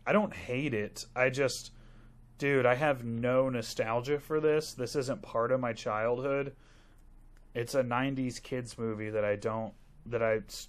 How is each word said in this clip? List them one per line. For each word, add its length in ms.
"I 60
don't 220
hate 400
it. 320
I 140
just, 400
dude, 300
I 80
have 320
no 420
nostalgia 720
for 180
this. 360
This 220
isn't 260
part 280
of 100
my 120
childhood. 840
It's 200
a 80
nineties 560
kids 380
movie 320
that 160
I 120
don't, 360
that 180
I 240
s-, 220